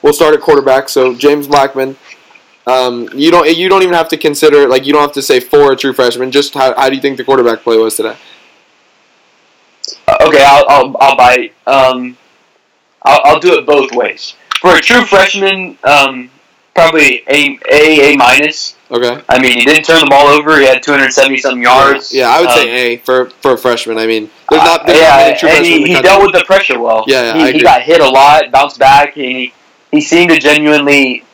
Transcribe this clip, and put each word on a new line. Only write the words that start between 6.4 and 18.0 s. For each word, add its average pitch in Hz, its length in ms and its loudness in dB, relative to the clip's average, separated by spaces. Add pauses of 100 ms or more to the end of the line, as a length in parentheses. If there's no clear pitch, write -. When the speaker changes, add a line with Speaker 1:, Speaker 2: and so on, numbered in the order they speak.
Speaker 1:
how, 131 220 -2
how 135 120 0
do 139 80 -2
you 135 60 -8
think 135 160 -4
the 127 80 -12
quarterback 117 360 0
play 113 160 0
was 110 180 -2
today? 110 200 -8 (1900)
Speaker 2:
Uh, - 140 -2
okay, 147 240 4
I'll, 139 240 4
I'll, 135 300 2
I'll 135 180 2
bite. 123 380 0 (100)
Um, 127 500 -2 (880)
I'll, 143 220 0
I'll 147 160 2
do 170 180 0
it - 80 -6
both 139 260 -2
ways. 120 440 -8 (260)
For 180 160 2
a - 40 -2
true 240 220 0
freshman, 190 800 -2
um, 135 460 -2 (460)
probably 160 520 0
A, 143 300 -2 (140)
A, 151 420 2